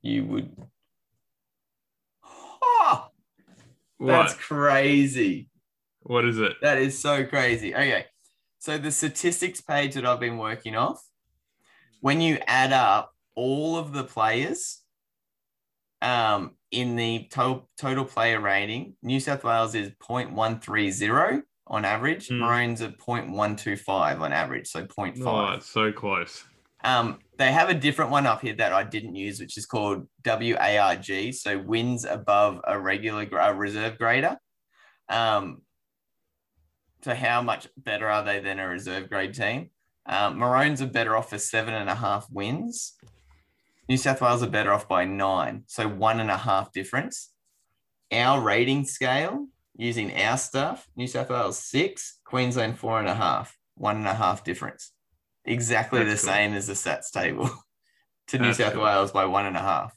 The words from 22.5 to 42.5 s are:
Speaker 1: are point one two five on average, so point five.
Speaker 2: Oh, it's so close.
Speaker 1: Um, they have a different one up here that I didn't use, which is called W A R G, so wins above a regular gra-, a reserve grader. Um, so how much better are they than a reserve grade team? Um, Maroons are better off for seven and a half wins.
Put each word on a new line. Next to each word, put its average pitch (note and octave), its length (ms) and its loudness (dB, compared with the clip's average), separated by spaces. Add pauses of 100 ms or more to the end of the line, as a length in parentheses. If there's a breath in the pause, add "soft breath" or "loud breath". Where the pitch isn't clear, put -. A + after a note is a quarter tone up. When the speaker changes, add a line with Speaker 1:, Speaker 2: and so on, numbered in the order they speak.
Speaker 1:
are A2 100 -6
point - 400 -6
one G#2 240 0
two G#2 220 -4
five D#2+ 440 0
on C#2+ 120 -2
average, C2+ 340 -4
so E2+ 180 -8
point G2+ 320 -8
five. G#2+ 360 -2
Speaker 2:
Oh, - 40 -
it's - 120 -18
so G#2+ 240 2
close. F#2+ 500 -6 (420)
Speaker 1:
Um, A#2+ 340 0 (180)
they C3 160 4
have E3+ 160 4
a F3+ 40 2
different C#3+ 380 0
one C#3 160 4
up A2 140 2
here A2 140 -4
that G2+ 180 0
I G2 100 4
didn't G#2+ 320 -8
use, G2+ 240 -6
which - 180 -12
is G#2 80 -10
called G2+ 400 -2 (180)
W A2+ 360 0
A G#2 180 4
R F#2+ 200 4
G, G2 340 -4
so G2+ 260 -6
wins A2+ 460 -2
above G#2 640 2
a G2+ 120 0
regular G2+ 480 -2
gra-, F#2+ 260 2
a - 20 -2
reserve G#2 440 -4
grader. C3 400 2 (680 soft breath)
Um, G#2 540 0 (1400)
so B2 100 -2
how A#2+ 280 0
much A2+ 260 -4 (100)
better A2 320 -4
are G#2 140 0
they G2+ 160 -2
than G2 200 -6
a F#2+ 80 -6
reserve F#2 420 -8
grade G2 240 -4
team? A#2+ 360 -4 (360)
Um, G2+ 320 0
Maroons C3 440 2
are C3 60 -2
better A2+ 280 0
off A2 140 -2
for G#2 80 -8
seven A2+ 360 -2
and G2+ 160 -4
a F#2+ 60 0
half G#2 360 -2
wins. C#3+ 640 -6 (920)